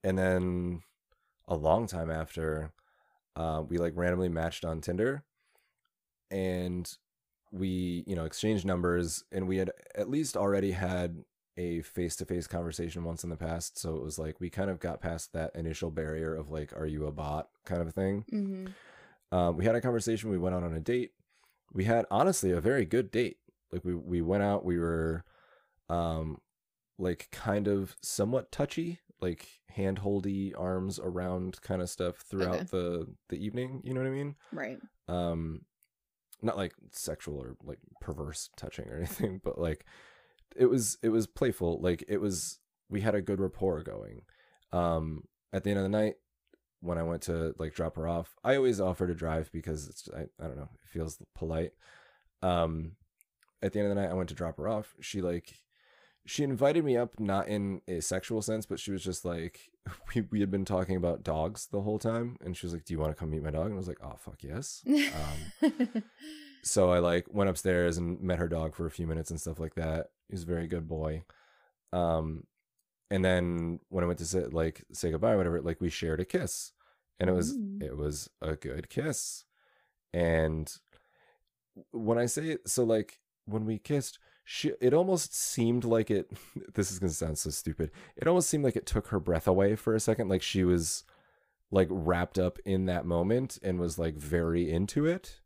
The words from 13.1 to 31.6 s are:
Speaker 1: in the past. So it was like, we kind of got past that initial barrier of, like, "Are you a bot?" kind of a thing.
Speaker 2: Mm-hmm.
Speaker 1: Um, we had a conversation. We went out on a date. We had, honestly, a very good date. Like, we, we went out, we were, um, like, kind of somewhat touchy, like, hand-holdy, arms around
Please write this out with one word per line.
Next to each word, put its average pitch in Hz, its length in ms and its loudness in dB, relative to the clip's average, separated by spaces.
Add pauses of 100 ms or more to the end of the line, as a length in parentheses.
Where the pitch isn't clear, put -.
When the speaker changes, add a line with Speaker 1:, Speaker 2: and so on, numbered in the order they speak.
Speaker 1:
in 85 60 -6
the 82 60 -4
past. 82 420 -6
So 80 200 -4
it 64 60 -4
was 78 140 -8
like, 78 220 -6
we 87 100 -4
kind 98 200 -2
of 90 100 -4
got 82 220 -4
past - 320 -6
that 80 200 -4
initial 82 380 -4
barrier 80 420 -4
of, 78 160 -8
like, 76 260 -6
"Are 78 100 -4
you 76 220 -2
a 73 40 -4
bot?" 76 380 -6 (160)
kind 87 160 -2
of 82 80 -2
a - 20 -10
thing. 101 400 0
Speaker 2:
Mm-hmm. 196 360 -4 (720)
Speaker 1:
Um, 87 200 2
we 92 80 0
had 113 100 4
a 117 60 0
conversation. 113 480 0
We 95 80 2
went 90 180 0
out 87 80 -2
on 82 100 -4
a 80 60 -4
date. 120 320 -2 (640)
We 92 120 0
had, 117 240 4
honestly, 117 420 4
a 85 100 4
very 113 240 4
good 110 260 2
date. 110 260 0 (340)
Like, 87 120 -6
we, 90 120 0
we 85 260 -2
went 95 220 2
out, 101 220 2
we 87 140 2
were, 82 460 0 (640)
um, 80 520 -2 (560)
like, 90 340 -4
kind 104 360 -2
of 98 340 0
somewhat 117 500 -2
touchy, 165 480 -4 (200)
like, 90 280 -4 (220)
hand-holdy, 98 840 -2
arms 92 440 -2
around 90 640 -4